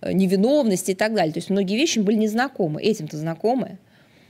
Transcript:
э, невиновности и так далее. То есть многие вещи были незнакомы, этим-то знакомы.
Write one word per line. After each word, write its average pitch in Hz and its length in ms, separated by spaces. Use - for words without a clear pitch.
э, 180 120
невиновности 196 800
и - 20
так 220 200
далее. 165 180
То 160 60
есть 170 120
многие 196 260
вещи 285 220
были 214 180
незнакомы, 214 640
этим-то 160 360
знакомы. 190 640